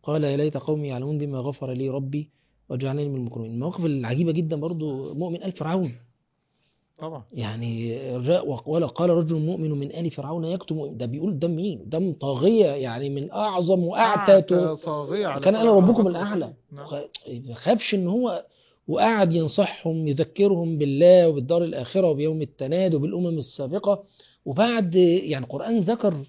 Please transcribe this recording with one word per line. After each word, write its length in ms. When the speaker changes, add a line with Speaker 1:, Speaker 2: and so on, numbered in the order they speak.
Speaker 1:
قال: 200
"يا 140
ليت 200
قومي 300
يعلمون 300
بما 220
غفر 320
لي 180
ربي 400
وجعلني 400
من 60
المكرمين". 360
المواقف 340
العجيبة 460
جدا 240
برضو 580
مؤمن 300
آل 80
فرعون. 400
Speaker 2:
طبعا. 240
Speaker 1:
يعني 560
جاء 260
وقال: 380
"قال 220
رجل 260
مؤمن 360
من 200
آل 200
فرعون 340
يكتم". 520
ده 80
بيقول 340
ده 80
مين؟ 380
ده 140
من 140
طاغية، 520
يعني 440
من 220
أعظم 520
وأعتى 480
Speaker 2:
أعتى 100
Speaker 1:
تو-، 340
Speaker 2:
طاغية 520
على 140
Speaker 1:
كان: 140
"أنا 80
Speaker 2:
فرعون 200
Speaker 1:
ربكم 180
Speaker 2:
وقد 80
Speaker 1:
الأعلى". 440
Speaker 2:
نعم. 160
Speaker 1:
خ-، 420
ما 60
خافش 420
إن 120
هو، 380
وقعد 460
ينصحهم، 760
يذكرهم 680
بالله 500
وبالدار 360
الآخرة 460
وبيوم 320
التناد 540
وبالأمم 420
السابقة. 680
وبعد، 500
يعني 500
القرآن 340
ذكر 340